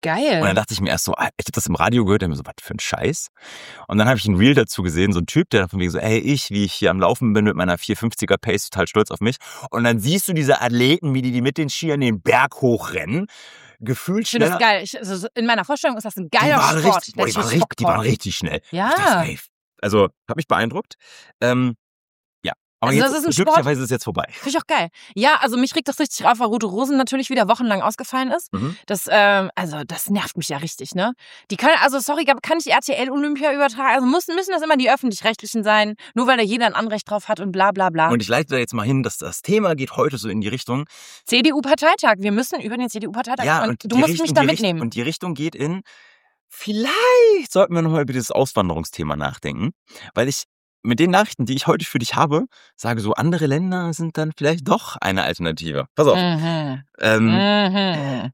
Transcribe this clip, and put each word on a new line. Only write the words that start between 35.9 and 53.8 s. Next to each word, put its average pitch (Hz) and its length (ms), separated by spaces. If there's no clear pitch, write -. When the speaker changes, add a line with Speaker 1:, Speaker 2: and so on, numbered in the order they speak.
Speaker 1:
nur 233 140
weil 262 80
da 233 80
jeder 233 220
ein 208 80
Anrecht 214 360
drauf 208 200
hat 214 100
und 185 140
bla 190 180
bla 190 180
bla. 165 200
Speaker 2:
Und 120 120
ich 98 60
leite 135 220
da 135 80
jetzt 120 160
mal 110 120
hin, 135 160
dass 110 160
das - 240
Thema 196 340
geht 135 200
heute 135 220
so 104 100
in 107 140
die 101 80
Richtung. 127 340
Speaker 1:
C-D-U-Parteitag. 277 920
Wir 202 140
müssen 254 260
über 208 180
den 247 120
C-D-U-Parteitag. 226 560
Speaker 2:
Ja, 151 180
Speaker 1:
und 110 60
Speaker 2:
und 120 160
Speaker 1:
du - 20
Speaker 2:
die 226 80
Speaker 1:
musst 294 140
Speaker 2:
Richt-, 330 140
Speaker 1:
mich 311 80
Speaker 2:
und - 60
Speaker 1:
da 294 40
Speaker 2:
die 254 60
Richt-, 294 140
Speaker 1:
mitnehmen. 175 200
Speaker 2:
und 113 120
die 120 80
Richtung 160 340
geht 156 200
in, 170 280
vielleicht 392 1000
sollten 185 240
wir 165 60
nochmal 160 220
über 131 100
dieses 123 180
Auswanderungsthema 82 840
nachdenken, 73 560
weil 123 140
ich - 160
mit 120 140
den 170 120
Nachrichten, 190 340
die 127 100
ich - 120
heute 160 180
für - 140
dich - 160
habe, 151 300
sage 117 240
so, 104 140
andere 160 320
Länder 170 480